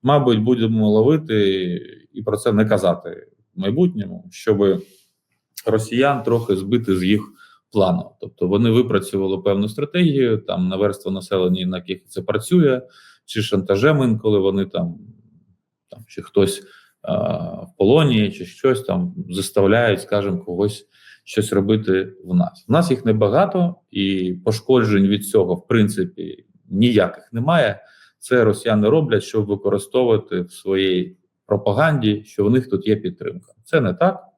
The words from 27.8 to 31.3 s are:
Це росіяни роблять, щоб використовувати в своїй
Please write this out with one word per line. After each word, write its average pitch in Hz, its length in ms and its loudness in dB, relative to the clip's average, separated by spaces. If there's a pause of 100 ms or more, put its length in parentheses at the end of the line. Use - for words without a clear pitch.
Це 123 260 2
росіяни 107 440 2
роблять, 123 340 2
щоб 107 240 -4
використовувати 101 920 -2
в 87 120 -10
своїй 95 640 -2 (300)